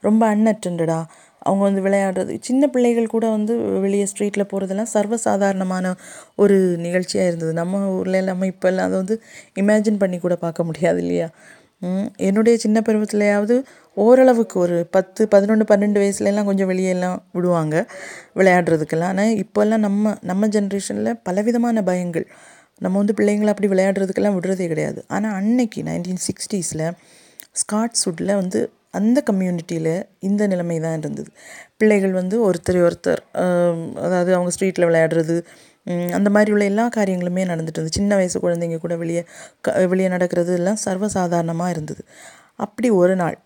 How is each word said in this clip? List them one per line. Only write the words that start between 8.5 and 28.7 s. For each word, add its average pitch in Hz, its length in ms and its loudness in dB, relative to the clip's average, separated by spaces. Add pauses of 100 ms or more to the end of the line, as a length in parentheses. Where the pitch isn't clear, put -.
இப்பெல்லாம் 185 220 0
அதை 185 200 -2
வந்து 190 240 -2 (340)
இமேஜின் 214 420 2
பண்ணி 190 200 0
கூட 175 180 -2
பார்க்க 170 280 -4
முடியாது 165 340 0
இல்லையா? 175 320 -2 (500)
ம், 185 260 -4 (100)
என்னுடைய 220 420 2
சின்ன 220 280 2
பருவத்திலயாவது 208 760 0 (300)
ஓரளவுக்கு 233 680 4
ஒரு 175 320 0
பத்து, 190 400 0
பதினொன்னு, 208 360 4
பன்னெண்டு 208 320 4
வயசுல 202 240 0
எல்லாம் 208 220 0
கொஞ்சம் 196 240 0
வெளியெல்லாம் 185 480 -2 (160)
விடுவாங்க 175 520 0 (500)
விளையாடுறதுக்கெல்லாம். 165 680 4
ஆனா 190 200 -2
இப்பெல்லாம் 214 540 0
நம்ம, 208 440 0
நம்ம 196 260 0
ஜெனரேஷன்ல 208 760 -2
பலவிதமான 226 580 0
பயங்கள். 180 440 -2 (520)
நம்ம 185 200 -2
வந்து 208 200 2
பிள்ளைங்களை 208 300 2
அப்படி 202 260 0
விளையாடுறதுக்கெல்லாம் 190 680 0
விடுறதே 185 280 -2
கிடையாது. 156 400 -4
ஆனா 208 220 -4
அன்னைக்கு 220 540 -2
நைன்டீன் 170 340 -6
சிக்ஸ்டீஸ்ல 165 720 -6 (600)
ஸ்காட்ஸ்வுட்ல 196 840 -4
வந்து 190 360 -2 (200)